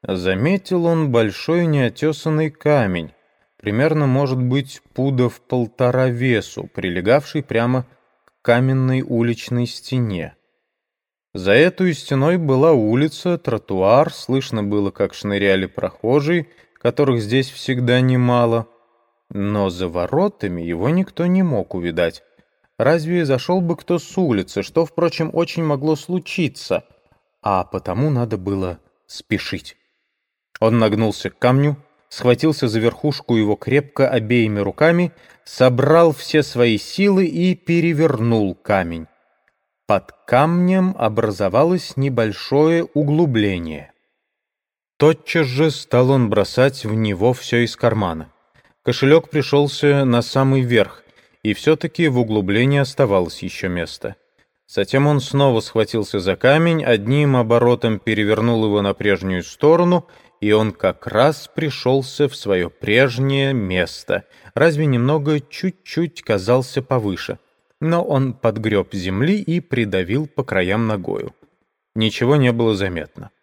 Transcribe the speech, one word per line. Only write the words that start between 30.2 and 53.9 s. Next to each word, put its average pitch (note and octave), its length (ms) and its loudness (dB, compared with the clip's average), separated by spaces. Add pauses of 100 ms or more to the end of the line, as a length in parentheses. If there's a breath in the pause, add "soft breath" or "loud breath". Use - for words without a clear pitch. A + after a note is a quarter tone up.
Он A2+ 200 2
нагнулся G#2+ 520 0
к - 80 -20
камню, C#3 380 2 (320)
схватился C3 580 0
за A2 140 0
верхушку A#2+ 560 -2
его G#2 180 2
крепко C#3 540 0
обеими A2 500 0
руками, E3 540 0 (320 soft breath)
собрал C3+ 680 4
все - 300 0
свои A#2+ 360 2
силы G3 480 2
и E3+ 280 0
перевернул C#3 1000 0
камень. E2+ 520 -2 (800)
Под - 260 0 (140)
камнем F3+ 720 2
образовалось A2 1000 0
небольшое C#3 880 0 (100)
углубление. G#2 960 -2 (1120)
Тотчас D#3 460 2
же C#3 240 0
стал B2+ 380 0
он B2+ 200 2
бросать B2 540 0
в G#2+ 100 -4
него G#2+ 380 0
все A#2+ 320 -2
из A2 100 -6
кармана. F#2+ 560 -2 (540 soft breath)
Кошелек D3 460 2
пришелся C#3+ 760 0
на A#2+ 180 2
самый C3+ 380 0
верх, A#2 420 0 (400 soft breath)
и G#2+ 120 0
все-таки D#3 520 0
в B2 140 2
углублении A2 580 0
оставалось G2+ 640 0
еще F#2 260 -8
место. F2 460 -8 (540)